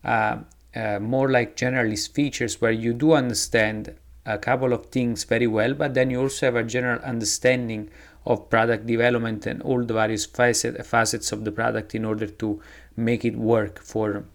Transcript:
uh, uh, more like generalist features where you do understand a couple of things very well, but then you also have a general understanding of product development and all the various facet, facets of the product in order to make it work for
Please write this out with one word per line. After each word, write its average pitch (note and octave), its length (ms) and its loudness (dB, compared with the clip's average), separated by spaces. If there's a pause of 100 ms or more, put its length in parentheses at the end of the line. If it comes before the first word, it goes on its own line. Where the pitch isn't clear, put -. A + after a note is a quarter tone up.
uh, A2+ 320 0 (400)
uh, G#2+ 220 -4
more C3 320 0
like A#2+ 260 2
generalist A#2+ 560 -2
features C3+ 480 -2
where A2+ 120 2
you A2+ 200 0
do D3 220 4
understand A2 800 0 (320)
a G#2+ 100 -2
couple B2+ 380 0
of A#2 120 -6
things A#2+ 380 -2
very A#2 220 2
well, A2 260 2
but C#3+ 220 -2
then C3 160 4
you B2 100 -2
also C3+ 260 0
have A#2+ 100 2
a A#2 60 2
general B2 380 -2
understanding A#2 880 0 (360)
of - 240 -2
product A2+ 380 2
development A2+ 600 0
and - 160 -6
all B2 200 0
the A2+ 120 -4
various A2 320 0
facet, A#2+ 600 0
facets A2+ 460 0
of G#2+ 120 -6
the G#2+ 60 -2
product A2 420 -2
in A2 120 -4
order A2 220 -2
to G#2+ 340 -4 (360)
make A#2 280 0
it A#2 100 0
work A2 460 0
for G#2 440 -4 (100)